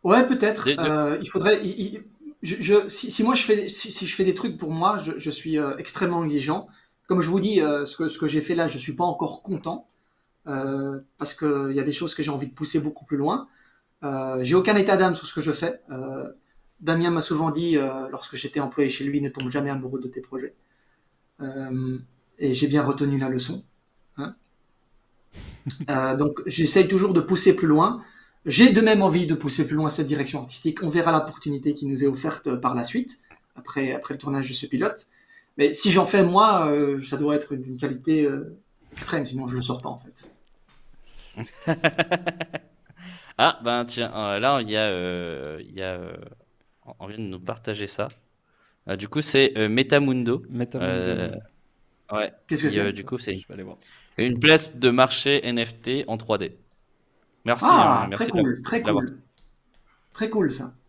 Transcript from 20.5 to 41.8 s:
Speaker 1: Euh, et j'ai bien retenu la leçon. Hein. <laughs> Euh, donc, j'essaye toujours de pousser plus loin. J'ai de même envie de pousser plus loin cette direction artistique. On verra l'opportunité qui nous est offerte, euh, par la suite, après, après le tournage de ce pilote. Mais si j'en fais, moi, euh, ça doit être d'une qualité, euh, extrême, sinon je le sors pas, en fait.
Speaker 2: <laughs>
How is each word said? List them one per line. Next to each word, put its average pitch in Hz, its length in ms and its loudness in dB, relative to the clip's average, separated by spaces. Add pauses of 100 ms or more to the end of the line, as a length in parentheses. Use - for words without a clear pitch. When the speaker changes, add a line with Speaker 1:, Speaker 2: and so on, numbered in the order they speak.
Speaker 1:
Euh, 131 560 -6 (400)
et 135 160 0
j'ai 139 140 2
bien 143 160 2
retenu 139 340 0
la 131 120 -2
leçon. 131 340 -6 (540)
Hein. 147 220 -10
<laughs> - 60 -20 (1400)
Euh, 131 280 0
donc, 147 280 0
j'essaye 180 440 4
toujours 190 240 2
de 165 80 4
pousser 180 340 4
plus 170 120 2
loin. 175 360 4 (420)
J'ai 196 280 8
de 220 80 6
même 214 200 6
envie 175 240 4
de 156 80 0
pousser 143 320 0
plus 151 120 -2
loin 151 100 2
cette 147 200 -2
direction 139 340 -4
artistique. 156 420 -4
On 160 60 0
verra 170 240 2
l'opportunité 147 600 -2
qui 147 120 -6
nous 139 180 -2
est 139 40 4
offerte, 139 400 -4
euh, 123 100 -2
par 123 180 -2
la 120 80 -2
suite, - 380 -6 (340)
après, 135 380 -4
après - 200 -8
le 139 60 -10
tournage 139 300 -4
de 127 40 -8
ce 139 120 -6
pilote. 185 420 -2 (500)
Mais 143 140 4
si - 180 2
j'en 180 160 6
fais, 196 160 4
moi, 185 460 6
euh, 143 320 2
ça 131 160 -6
doit 147 180 2
être 147 220 -2
d'une 127 220 -10
qualité, 143 480 0
euh, 143 320 -4 (340)
extrême, 147 340 -4
sinon 127 220 -8
je 123 80 -6
le 123 60 -2
sors 123 200 -6
pas, 147 60 -12
en 127 120 -10
fait. - 340 -20 (1300)
Speaker 2:
<laughs> 165 960 -2 (760)